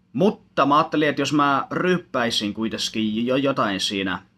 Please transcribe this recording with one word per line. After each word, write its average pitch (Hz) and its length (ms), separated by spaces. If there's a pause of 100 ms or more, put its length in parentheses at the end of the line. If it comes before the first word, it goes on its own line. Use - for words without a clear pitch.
(120)
Mutta 160 540
mä 143 120
ajattelin, 156 300
että 139 140
jos 135 100
mä 143 380
ryppäisin 131 840
kuitenkin 110 720
jo 127 100
jotain 135 440
siinä 95 420 (160)